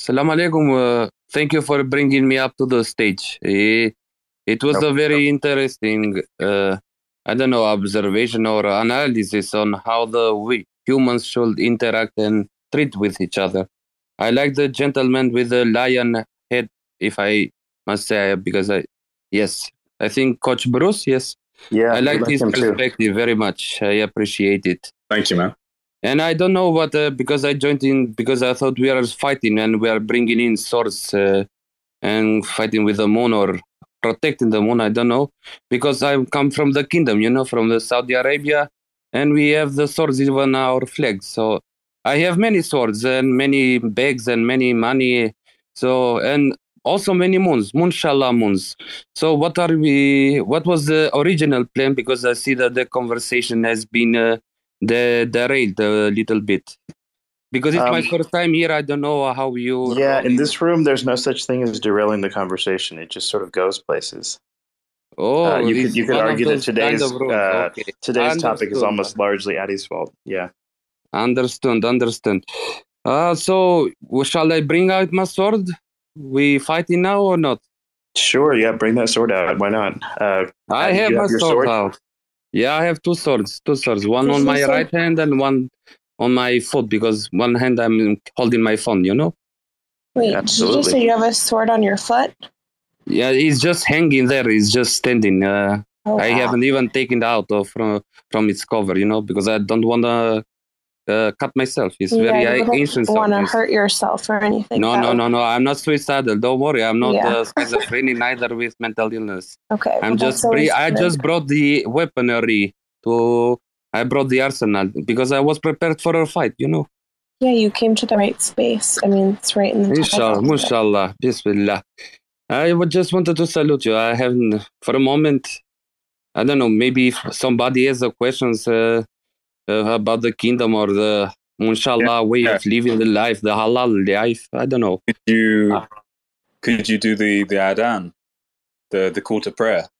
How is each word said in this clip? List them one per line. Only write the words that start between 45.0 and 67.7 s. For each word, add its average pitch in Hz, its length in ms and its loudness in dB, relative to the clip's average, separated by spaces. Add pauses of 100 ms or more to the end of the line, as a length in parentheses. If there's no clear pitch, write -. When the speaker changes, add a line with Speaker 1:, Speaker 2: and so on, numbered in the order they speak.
Speaker 1:
so, 127 440 0
and 143 360 0 (300)
also 196 300 0
many 185 240 2
moons, 139 340 0
Moonshallah 139 640 0
moons. 101 400 0 (400)
So 156 180 2
what 160 240 0
are 165 180 2
we, 139 680 4
what 147 240 -2
was 160 200 0
the 156 300 2
original 147 480 2
plan? 135 300 0
Because 123 300 -2
I 123 100 2
see 131 200 -2
that 123 200 0
the 127 120 0
conversation 120 800 -2
has 113 220 0
been, 117 280 2
uh, 113 220 2 (480)
de-, 120 400 2
derailed 117 560 0
a 107 300 2
little 107 300 0
bit. 101 360 -4 (760)
Because 139 240 -2
it's 127 100 0
my 160 160 0
Speaker 2:
Um, - 40 -4
Speaker 1:
first 165 260 -4
time 175 220 0
here, 165 180 0
I 151 120 -2
don't 143 180 -4
know 143 320 -2
how 131 220 -6
you 123 420 -2
Speaker 2:
Yeah, 139 200 2
Speaker 1:
roll 131 100 -2
Speaker 2:
in 123 80 2
Speaker 1:
it. - 20 4
Speaker 2:
this 147 240 -2
room, 165 240 2
there's 135 220 0
no 127 100 0
such 123 300 -4
thing 127 160 -2
as 110 180 -2
derailing 104 400 0
the 98 80 -2
conversation. 95 720 -4
It 82 100 -16
just - 220 -10
sort 101 120 -4
of 87 100 -14
goes 95 260 -2
places. - 600 -8 (800)
Speaker 1:
Oh, 135 280 0
Speaker 2:
Uh, 165 160 0
you 113 140 0
could, 127 120 0
Speaker 1:
it's 110 100 -4
Speaker 2:
you 117 100 0
could 123 100 0
Speaker 1:
one 110 80 2
of 113 60 0
Speaker 2:
argue 113 160 -2
that - 100 2
Speaker 1:
those 131 100 -6
kind 113 100 -4
Speaker 2:
today's, 113 260 0
Speaker 1:
of 131 100 -2
rooms. 127 200 -4
Speaker 2:
uh, 95 380 0